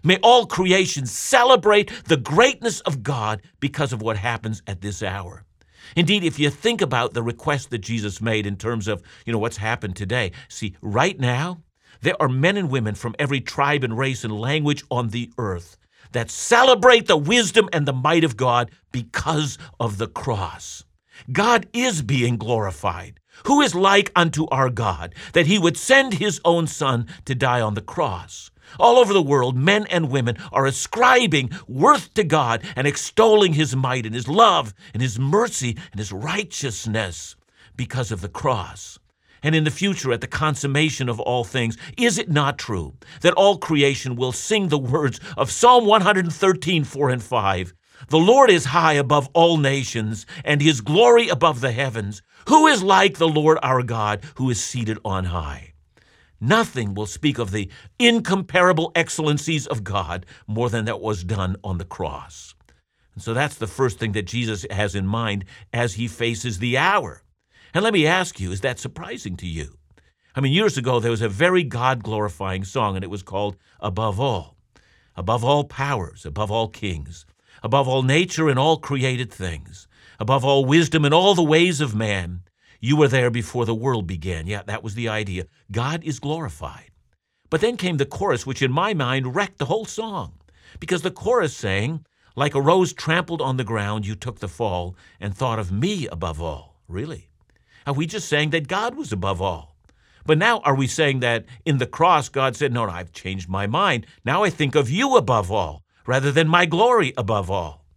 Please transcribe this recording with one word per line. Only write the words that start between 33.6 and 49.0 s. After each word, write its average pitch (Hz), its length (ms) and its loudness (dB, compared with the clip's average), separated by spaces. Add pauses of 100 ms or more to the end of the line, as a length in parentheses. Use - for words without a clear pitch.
might 127 320 -2
and 110 80 -8
his 123 140 -6
love 165 460 4 (200)
and 113 80 -2
his 117 160 -2
mercy 139 580 0 (140)
and 98 80 -12
his 101 140 -8
righteousness 113 1200 -6 (400)
because 123 380 -6
of 92 80 -8
the 98 80 -10
cross. - 680 -6 (460)
And 156 140 0
in 156 80 2
the 151 80 0
future, 175 400 -2
at 113 80 -2
the 123 80 -10
consummation 143 800 -2
of 113 100 -4
all 123 240 -2
things, 117 340 -4 (200)
is 233 200 2
it 202 140 -6
not 143 280 0
true 85 360 -6 (280)
that 170 120 4
all 196 240 4
creation 139 560 0
will 131 160 -2
sing 202 380 -2
the 147 100 0
words 135 400 -2 (180)
of 135 140 -2
Psalm 240 340 6
one 208 180 6
hundred 185 300 2
thirteen, 175 520 0
four 139 260 -2
and 123 140 -2
five? 98 500 -2 (340)
"The 160 100 4
Lord 233 320 8
is 165 160 4
high 160 260 4
above 143 400 2